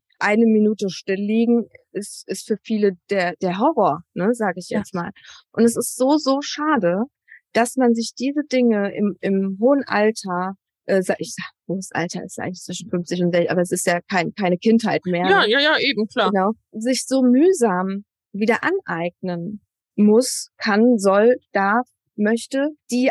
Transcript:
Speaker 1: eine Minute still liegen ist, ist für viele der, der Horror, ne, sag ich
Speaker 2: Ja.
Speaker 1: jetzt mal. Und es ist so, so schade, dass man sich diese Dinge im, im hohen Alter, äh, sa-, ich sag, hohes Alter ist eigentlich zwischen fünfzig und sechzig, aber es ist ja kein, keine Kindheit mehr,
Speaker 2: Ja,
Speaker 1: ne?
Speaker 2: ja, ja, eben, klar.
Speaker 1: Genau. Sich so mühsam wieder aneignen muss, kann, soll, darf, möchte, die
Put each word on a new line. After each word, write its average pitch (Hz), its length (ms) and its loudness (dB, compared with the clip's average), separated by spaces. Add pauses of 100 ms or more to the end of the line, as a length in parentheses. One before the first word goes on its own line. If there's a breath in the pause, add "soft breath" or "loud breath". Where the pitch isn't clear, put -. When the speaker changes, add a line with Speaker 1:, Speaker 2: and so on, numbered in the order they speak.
(180)
Speaker 1:
eine 208 260 2
Minute 214 460 2
still 190 260 -6
liegen 226 480 0 (280)
ist, - 360 -12
ist - 180 -8
für 214 160 -4
viele 208 360 0 (100)
der, 180 320 -2
der 185 180 -2
Horror, 208 440 2 (100)
ne, 202 220 -2
sag 196 240 -2
ich 180 100 -14
Speaker 2:
Ja. 214 120 -2
Speaker 1:
jetzt - 140 -10
mal. 170 160 -6 (420 loud breath)
Und 226 120 2
es 233 120 4
ist - 200 -6
so, 277 220 2
so 277 240 0
schade, 240 600 0 (500 loud breath)
dass 233 220 0
man 240 180 4
sich 226 200 -4
diese 285 300 -4
Dinge 233 500 2
im, 208 260 -2
im 196 380 -2
hohen 262 280 2
Alter, 196 680 -2 (300)
äh, 190 160 2
sa-, 185 180 -2
ich - 160 -10
sag, - 160 -12 (160)
hohes 185 260 -8
Alter 175 320 -6
ist - 140 -14
eigentlich 180 240 -10
zwischen 180 280 -12
fünfzig 180 320 -4
und 175 100 2
sechzig, 175 180 0
aber 175 120 0
es 175 80 -4
ist - 160 -4
ja 175 140 0 (100)
kein, 170 240 -2
keine 180 240 0
Kindheit 220 480 0
mehr, 180 240 0
Speaker 2:
Ja, 370 100 6
Speaker 1:
ne? 214 100 2
Speaker 2:
ja, 269 100 2
ja, 302 180 2
eben, 220 300 -2
klar. 196 220 0
Speaker 1:
Genau. 196 220 0 (200)
Sich 233 340 -4
so 262 160 2
mühsam 233 800 2 (280)
wieder 214 320 0
aneignen 175 960 -6 (340)
muss, 214 640 2
kann, 220 400 2
soll, 202 380 4 (160)
darf, 202 340 0 (300)
möchte, 233 540 -2 (220)
die 247 180 0